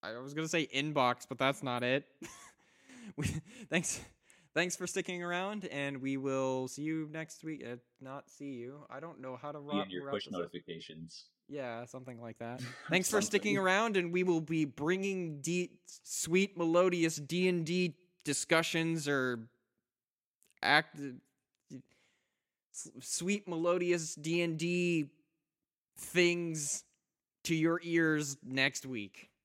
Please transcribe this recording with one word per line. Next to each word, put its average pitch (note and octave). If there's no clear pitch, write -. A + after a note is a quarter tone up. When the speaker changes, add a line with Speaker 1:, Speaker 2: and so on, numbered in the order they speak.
Speaker 1:
I A2
was C3+
gonna D#3
say D#3
inbox, C#3
but C3
that's C3+
not B2
it. C3
<laughs> -
We, D3+
thanks, -
thanks F3
for F3+
sticking F3+
around, F#3+
and C#3
we C3+
will C3
see -
you D#3
next D#3+
week. D#3
Uh, A#2+
not C3+
see C#3+
you. C3
I C3
don't D#3+
know B2+
how D3
to D3+
Speaker 2:
Be C#3+
Speaker 1:
ro-, D3
Speaker 2:
in F#2+
your F2+
Speaker 1:
wrap C3+
Speaker 2:
push G2+
Speaker 1:
this -
up. F2
Speaker 2:
notifications. E2
Speaker 1:
Yeah, B2
something B2+
like A2+
that. A#2+
Speaker 2:
<laughs> -
Speaker 1:
Thanks F3+
for G#3+
sticking G#3
Speaker 2:
Something. F#3+
Speaker 1:
around, G3+
and F3
we F3+
will F3
be D#3+
bringing E3+
de-, F3
sweet, F#3+
melodious E3+
D E3
and E3+
D F3+
discussions E3
or B2+
act, D3+
s-, -
sweet, G3+
melodious F3
D D#3+
and E3
D E3+
things E3+
to E3+
your E3
ears D#3
next C3
week. G#2+